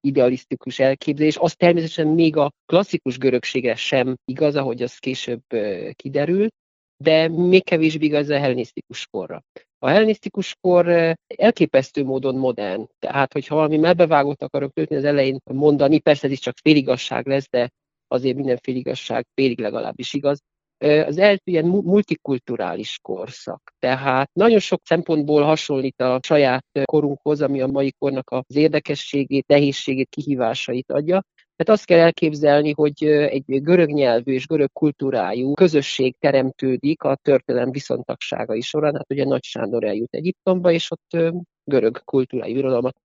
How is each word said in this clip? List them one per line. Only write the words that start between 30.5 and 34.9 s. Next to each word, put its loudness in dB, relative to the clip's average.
adja. 0
Tehát 2
azt -8
kell 6
elképzelni, 4
hogy, 0
ö, 4
egy -2
görög 4
nyelvű 2
és -4
görög 0
kultúrájú -2